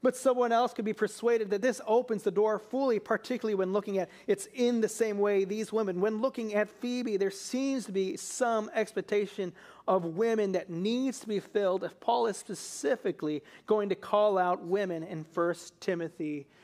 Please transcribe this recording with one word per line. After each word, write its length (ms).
But 140
someone 340
else 220
could 120
be 80
persuaded 580
that 100
this 240
opens 380
the 80
door 260
fully, 400
particularly 560
when 180
looking 280
at 100
it's 300
in 260
the 80
same 300
way 260
these 260
women. 300
When 200
looking 340
at 160
Phoebe, 460
there 120
seems 560
to 60
be 260
some 560
expectation 800
of 180
women 480
that 180
needs 480
to 80
be 120
filled 440
if 160
Paul 260
is 100
specifically 1080
going 220
to 60
call 440
out 240
women 400
in 200
First 560
Timothy 680